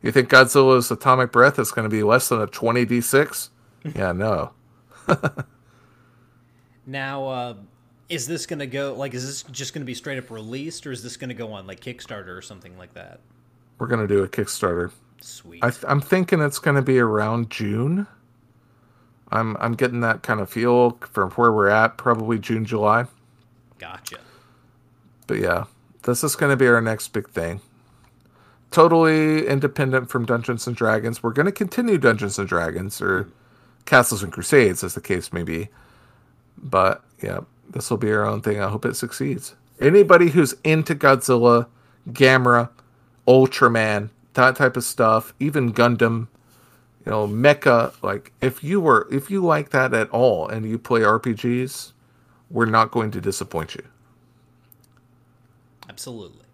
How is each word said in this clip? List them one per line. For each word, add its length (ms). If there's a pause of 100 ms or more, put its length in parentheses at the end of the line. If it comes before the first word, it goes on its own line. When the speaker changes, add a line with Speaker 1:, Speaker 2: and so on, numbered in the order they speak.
Speaker 1:
You 100
think 180
Godzilla's 600
atomic 420
breath 280
is 120
gonna 180
be 120
less 280
than 120
a 60
twenty 380
D 160
six? 540
Speaker 2:
<laughs> 40 (360)
Speaker 1:
Yeah, 180
no. 380 (560)
<laughs> 120 (1700)
Speaker 2:
Now, 420
uh, 260 (600)
is 140
this 180
gonna 220
go, 280
like, 180
is 120
this 260
just 220
gonna 120
be 100
straight 240
up 100
released, 560
or 60
is 100
this 160
gonna 160
go 200
on, 120
like, 140
Kickstarter 580
or 40
something 360
like 160
that? 260 (600)
Speaker 1:
We're 80
gonna 200
do 160
a 40
Kickstarter. 640 (280)
Speaker 2:
Sweet. 440
Speaker 1:
I 80
th-, 160
I'm 140
thinking 400
it's 180
gonna 240
be 160
around 500
June. 560 (1300)
I'm, 280
I'm 140
getting 280
that 200
kind 180
of 100
feel 420 (200)
from 200
where 200
we're 180
at, 280
probably 400
June, 280
July. 400 (760)
Speaker 2:
Gotcha. 380 (1080)
Speaker 1:
But 140
yeah, 240 (400)
this 200
is 120
gonna 220
be 100
our 140
next 280
big 200
thing. 320 (1080)
Totally 800
independent 640
from 160
Dungeons 420
and 80
Dragons. 480
We're 100
gonna 180
continue 460
Dungeons 400
and 100
Dragons, 540
or 220
Speaker 2:
Hmm. 60 (560)
Speaker 1:
Castles 380
and 80
Crusades, 520
as 100
the 80
case 320
may 100
be. 260 (880)
But 460 (180)
yeah, 200 (280)
this 200
will 80
be 140
our 140
own 160
thing. 200
I 80
hope 160
it 100
succeeds. 600 (240)
Anybody 500
who's 240 (100)
into 320
Godzilla, 720 (420)
Gamera, 600 (580)
Ultraman, 840 (240)
that 220
type 220
of 60
stuff, 560
even 340
Gundam, 540 (800)
you 60
know, 160
mecha, 760
like, 300 (100)
if 220
you 180
were, 300
if 200
you 120
like 280
that 220
at 180
all 360
and 220
you 80
play 260
R 160
P 140
Gs, 600 (560)
we're 160
not 260
going 200
to 100
disappoint 540
you. 80 (2000)
Speaker 2:
Absolutely. 500 (140)